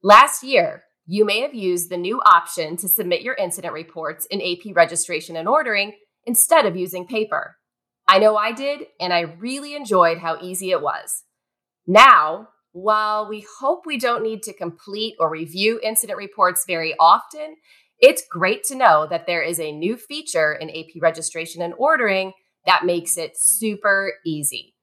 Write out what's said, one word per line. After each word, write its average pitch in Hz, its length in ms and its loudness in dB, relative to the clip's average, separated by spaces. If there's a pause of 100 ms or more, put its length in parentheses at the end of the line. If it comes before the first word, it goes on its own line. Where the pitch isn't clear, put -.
Last 214 400 8
year, 254 400 0 (240)
you 202 180 2
may 208 160 -2
have 285 140 -6
used 180 340 -4
the 180 80 -8
new 190 240 -4
option 175 560 4
to 196 100 -10
submit 180 360 -2
your 247 100 -8
incident 175 400 -6
reports 160 560 -10
in 196 140 -6
A 175 140 -4
P 196 160 -18
registration 165 640 0
and 165 120 -6
ordering 220 460 -2 (300)
instead 247 440 2
of 175 80 -4
using 180 320 -8
paper. 214 500 -6 (500)
I 196 120 6
know 214 180 4
I 214 140 -4
did, 277 300 -8 (180)
and 180 120 -4
I 175 100 2
really 247 520 -10
enjoyed 185 460 2
how 165 200 -6
easy 185 300 -10
it 165 140 0
was. - 400 -8 (640)
Now, 196 640 6 (240)
while 214 540 -2
we 208 160 -12 (160)
hope 320 280 -4
we 294 100 -6
don't 240 240 -2
need 220 220 -6
to 196 100 -14
complete 196 680 -10
or 160 120 0
review 180 500 -4
incident 220 360 -4
reports 208 500 -2
very 160 320 -4
often, 269 560 4 (480)
it's - 240 6
great 185 360 -2
to 269 120 -6
know 170 360 4
that 165 160 -6
there 170 160 -2
is 165 160 -6
a 156 120 -8
new 170 240 -4
feature 233 580 -4
in 156 180 -10
A 160 140 -12
P - 140 -20
registration 165 640 -8
and 170 160 -8
ordering 214 560 -2 (320)
that 170 180 4
makes 175 320 -2
it 160 220 -12
super 202 760 -2 (120)
easy. 147 580 -8